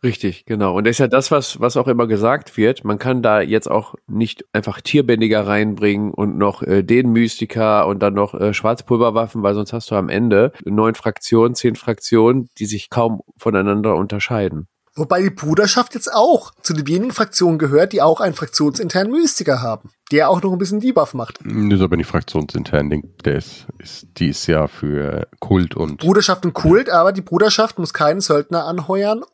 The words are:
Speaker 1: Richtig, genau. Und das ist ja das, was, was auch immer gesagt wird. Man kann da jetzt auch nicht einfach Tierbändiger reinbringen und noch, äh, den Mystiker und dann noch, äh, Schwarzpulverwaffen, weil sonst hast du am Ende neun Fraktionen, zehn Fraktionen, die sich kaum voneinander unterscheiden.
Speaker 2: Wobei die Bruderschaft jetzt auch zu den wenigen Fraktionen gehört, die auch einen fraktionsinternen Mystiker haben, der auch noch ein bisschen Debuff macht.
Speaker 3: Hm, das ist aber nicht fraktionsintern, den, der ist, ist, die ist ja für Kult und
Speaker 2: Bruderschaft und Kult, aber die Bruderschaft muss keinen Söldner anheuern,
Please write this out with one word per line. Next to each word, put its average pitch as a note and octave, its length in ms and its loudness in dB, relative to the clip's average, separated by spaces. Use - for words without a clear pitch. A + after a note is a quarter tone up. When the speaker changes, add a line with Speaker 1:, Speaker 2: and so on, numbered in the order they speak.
Speaker 1:
Richtig, G#2 420 -4
genau. G2+ 300 0
Und G#2 100 2
das A#2+ 60 4
ist A#2 80 -2
ja C3 80 4
das, C3 240 2
was, C#3+ 260 -2
was B2 180 0
auch B2+ 120 0
immer A#2+ 180 2
gesagt A2+ 500 0
wird. A2+ 280 2
Man G#2 160 -2
kann B2+ 200 -2
da G#2+ 200 4
jetzt G2+ 280 0
auch - 280 -2
nicht A2 460 -4
einfach G#2 280 -4
Tierbändiger A2+ 640 2
reinbringen G#2 720 0
und G#2 240 -2
noch, G2+ 240 0
äh, F#2+ 220 2
den A#2+ 260 4
Mystiker A2+ 800 2
und G2 100 -2
dann G2+ 160 2
noch, G2+ 200 0
äh, G#2 200 0
Schwarzpulverwaffen, A2+ 880 0
weil G2+ 120 2
sonst G#2 180 -4
hast A#2 180 -8
du A2 60 0
am F#2+ 120 0
Ende A2 440 2
neun A2 300 2
Fraktionen, A#2 640 0
zehn A2+ 180 0
Fraktionen, A#2 760 0
die G#2+ 80 -6
sich G#2 240 -8
kaum A#2 320 0
voneinander G2+ 580 0
unterscheiden. G2+ 720 -4
Speaker 2:
Wobei F3+ 240 0
die G3 80 0
Bruderschaft G3 640 0
jetzt - 180 -6
auch C4 400 2
zu - 120 0
den D3+ 120 -4
wenigen F#3+ 260 -2
Fraktionen F3 460 0
gehört, D#3 340 2
die F3+ 100 0
auch D#3+ 180 4
einen F#3 140 -2
fraktionsinternen F3+ 800 -2
Mystiker A3 500 0
haben, A2+ 280 -6
der D3+ 180 2
auch F3+ 140 2
noch F#3+ 100 -2
ein F3+ 60 -4
bisschen G3 220 -4
Debuff A#3 340 0
macht. A#2+ 260 -10
Speaker 3:
Hm, G#2+ 300 -2
das G2+ 80 4
ist F#2 60 4
aber F2 120 0
nicht E2+ 120 -2
fraktionsintern, D2+ 840 -2
den, D2+ 240 -6
der - 120 0
ist, - 300 -10
ist, - 280 -20
die F2 100 0
ist - 180 -6
ja D#2 200 2
für D2 640 -6
Kult F2+ 360 0
und D2+ 240 -6
Speaker 2:
Bruderschaft F#3 440 0
und F3 80 -2
Kult, A3 380 2
aber F3+ 220 4
die F#3+ 100 -6
Bruderschaft G#3 560 0
muss E3 160 -6
keinen D#3 260 0
Söldner D#3 460 -2
anheuern, F#3+ 560 -4